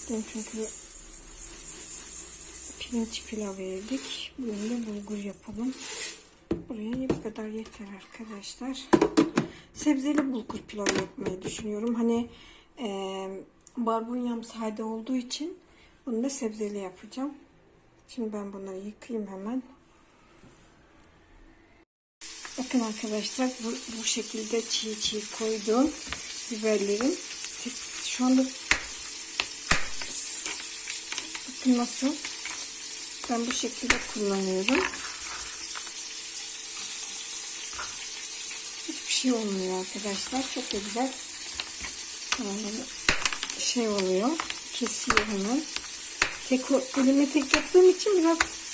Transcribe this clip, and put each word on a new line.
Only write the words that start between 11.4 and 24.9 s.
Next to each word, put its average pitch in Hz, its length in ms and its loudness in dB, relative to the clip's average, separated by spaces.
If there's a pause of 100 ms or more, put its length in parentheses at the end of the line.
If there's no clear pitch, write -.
düşünüyorum. 214 520 -2
Hani, 233 340 2 (500)
e, 240 100 -4 (880)
barbunyam 233 680 0
sade 220 380 -4
olduğu 226 340 -2
için 285 420 -4 (480)
bunu 226 160 0
da 269 80 2
sebzeli 214 480 -2
yapacağım. 220 560 -6 (720)
Şimdi 220 240 -4
ben 202 200 -6
bunları 190 240 -8
yıkayayım 208 540 -6
hemen. 208 320 -4 (3000)
Bakın 262 220 2
arkadaşlar, 214 720 0 (140)
bu, 226 340 -2
bu 226 60 -4
şekilde 220 640 0
çiğ 220 320 0